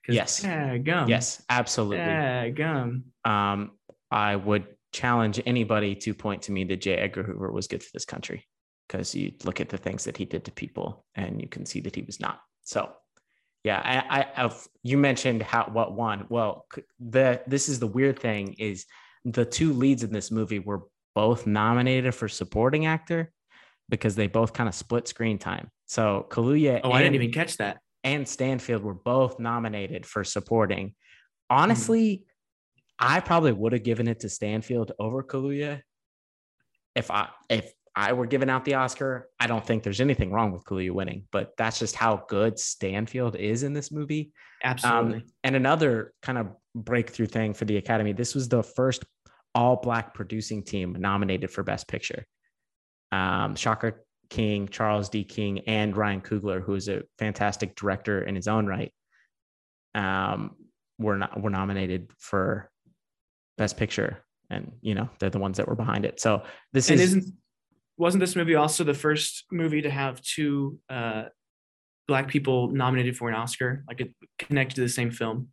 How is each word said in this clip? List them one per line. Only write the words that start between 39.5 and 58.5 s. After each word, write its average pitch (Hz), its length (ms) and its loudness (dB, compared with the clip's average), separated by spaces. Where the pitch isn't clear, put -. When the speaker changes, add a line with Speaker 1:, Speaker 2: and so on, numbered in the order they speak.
Speaker 2:
think 110 160 2
there's 98 180 -2
anything 123 300 2
wrong 107 220 2
with 90 120 -10
Kaluuya 92 280 -4
winning, 95 400 -6
but - 240 -2
that's 113 240 -2
just - 160 -4
how 113 320 2
good 107 280 2
Stanfield 107 800 -4
is 107 300 -2
in 143 80 -4
this 143 180 -6
movie. 151 400 -4
Speaker 1:
Absolutely. 120 520 2
Speaker 2:
Um, 113 100 -8
and 131 140 2
another 131 560 4
kind 127 160 -2
of 107 100 -2
breakthrough 117 540 -2
thing 110 260 0
for 110 120 -4
the 104 140 2
Academy, 107 340 0
this 117 200 -4
was 131 160 -2
the 120 140 4
first 127 420 0
all-Black 120 580 2
producing 107 480 -6
team 90 340 -4
nominated 95 540 2
for 98 140 -4
Best 104 240 -4
Picture. - 360 -6
Um, 95 460 2
Shaka 110 380 0
King, 104 400 0
Charles 104 400 0
D. 104 160 -2
King, 101 420 -4
and 107 300 0
Ryan 104 240 0
Coogler, 98 420 -4
who 101 120 -2
is 98 140 -4
a 101 140 -4
fantastic 104 560 -2
director 98 480 -2
in 98 140 -4
his 92 100 -4
own 107 200 2